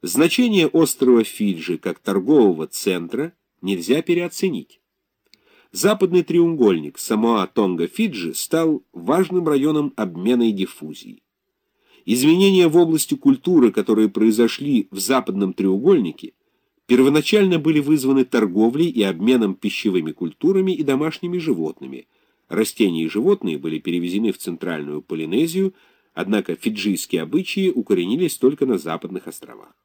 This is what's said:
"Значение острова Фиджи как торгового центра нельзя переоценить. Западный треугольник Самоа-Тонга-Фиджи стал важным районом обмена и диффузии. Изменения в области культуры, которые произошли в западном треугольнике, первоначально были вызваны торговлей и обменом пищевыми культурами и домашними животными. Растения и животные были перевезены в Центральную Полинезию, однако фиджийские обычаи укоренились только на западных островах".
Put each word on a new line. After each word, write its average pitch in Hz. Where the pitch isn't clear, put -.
"Значение 175
острова 127
Фиджи 90
как 87
торгового 98
центра 95
нельзя 95
переоценить. 175
Западный 180
треугольник 127
Самоа-Тонга-Фиджи 107
стал 160
важным 170
районом 147
обмена 107
и 110
диффузии. 90
Изменения 175
в 156
области 160
культуры, 139
которые 107
произошли 113
в 98
западном 101
треугольнике, 101
первоначально 151
были 151
вызваны 135
торговлей 117
и 120
обменом 101
пищевыми 90
культурами 185
и 156
домашними 156
животными. 80
Растения 90
и 80
животные 107
были 78
перевезены 90
в -
Центральную 78
Полинезию, 156
однако 92
фиджийские 104
обычаи 185
укоренились 110
только 139
на 117
западных 85
островах". -